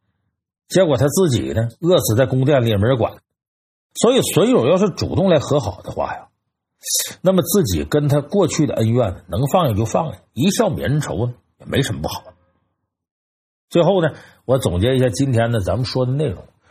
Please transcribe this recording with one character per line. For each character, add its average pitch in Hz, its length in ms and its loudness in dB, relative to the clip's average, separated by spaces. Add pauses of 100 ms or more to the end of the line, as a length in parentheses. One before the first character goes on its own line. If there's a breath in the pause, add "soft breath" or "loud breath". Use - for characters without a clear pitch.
(680)
结 185 160 4
果 147 100 0
他 135 120 2
自 185 220 0
己 69 220 -2
呢 113 160 -2 (140)
饿 170 160 4
死 113 180 0
在 127 120 2
宫 131 180 0
殿 139 180 2
里 117 60 0
也 107 80 0
没 101 100 2
人 131 100 2
管。 - 180 -2 (840)
所 240 160 4
以 220 60 4
损 180 280 2
友 165 180 2
要 175 100 4
是 202 120 0
主 - 260 -6
动 190 140 2
来 160 100 4
和 143 200 0
好 101 220 -6
的 80 100 -12
话 - 220 -6
呀， - 140 -16 (920 loud breath)
那 185 120 2
么 180 80 4
自 202 220 0
己 92 200 -2
跟 147 240 0
他 143 140 2
过 185 260 0
去 - 180 -2
的 120 100 -2
恩 113 140 0
怨 113 380 0
能 113 140 -4 (100)
放 180 160 2
下 113 60 0
就 104 100 0
放 156 300 -4
下， - 60 -20 (140)
一 156 160 0
笑 214 200 0
泯 80 140 -6
恩 131 180 -2
仇 92 240 -4
呢 123 80 -6 (260)
也 - 60 -20
没 117 160 -2
什 - 120 -4
么 - 80 -10
不 - 60 -4
好。 - 160 -12 (1500)
最 170 140 2
后 185 180 2
呢， 160 120 0 (320 loud breath)
我 127 140 2
总 87 200 0
结 127 160 2
一 131 40 2
下 127 100 2
今 135 240 -2
天 117 180 2
呢 117 80 0
咱 87 160 -2
们 123 80 -2
说 127 220 -4
的 123 80 -2
内 147 140 -2
容， 90 180 -10 (260 soft breath)